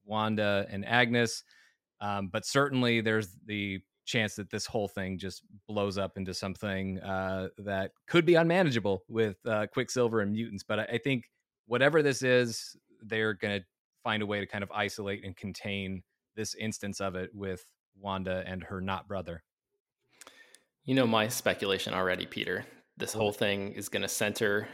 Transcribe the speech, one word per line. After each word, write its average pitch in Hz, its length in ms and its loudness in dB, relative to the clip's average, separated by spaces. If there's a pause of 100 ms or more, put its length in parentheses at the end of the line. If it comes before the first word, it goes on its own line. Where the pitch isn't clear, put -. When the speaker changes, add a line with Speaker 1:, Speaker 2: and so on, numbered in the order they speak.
Speaker 1:
Wanda 104 680 2
and 101 160 -6
Agnes. 120 600 2 (560)
Um, 101 260 -2
but 107 180 -4
certainly 127 540 4
there's 110 460 0
the 101 360 -4 (240)
chance 110 300 0
that 101 140 -8
this 110 160 -4
whole 104 240 -2
thing 95 280 -4
just 95 260 -10 (220)
blows 101 320 -2
up 95 200 -4
into 92 160 -6
something, 95 680 -4
uh, 95 480 -4 (100)
that 98 340 -4 (140)
could 170 200 4
be 170 100 8
unmanageable 151 720 4
with, 113 380 0
uh, 107 220 0
Quicksilver 117 540 0
and 101 120 0
mutants. 110 300 -4
But 107 160 -2
I, 110 40 -2
I 117 140 -2
think 131 340 -2 (340)
whatever 135 360 4
this 139 200 4
is, 123 560 4 (240)
they're 110 320 0
gonna 101 320 -2 (380)
find 107 180 0
a 104 40 0
way 101 160 0
to 95 40 -2
kind 101 180 -6
of 92 80 -8
isolate 101 520 -4
and 95 120 -10
contain 95 680 -6 (320)
this 107 180 -6
instance 104 460 -6
of 95 160 -4
it 92 180 -8
with 98 320 -8 (300)
Wanda 95 500 -4
and 92 200 -8
her 92 160 -8
not 95 260 -4
brother. 87 360 -8 (1400)
Speaker 2:
You 131 120 0
know 127 120 6
my 110 220 4
speculation 98 640 0
already, 92 320 0
Peter. 95 400 -6 (320)
This - 180 -4
Speaker 1:
What? 110 60 0
Speaker 2:
whole 104 120 2
thing 101 380 0
is 101 160 -8
gonna 98 220 -2
center 104 640 0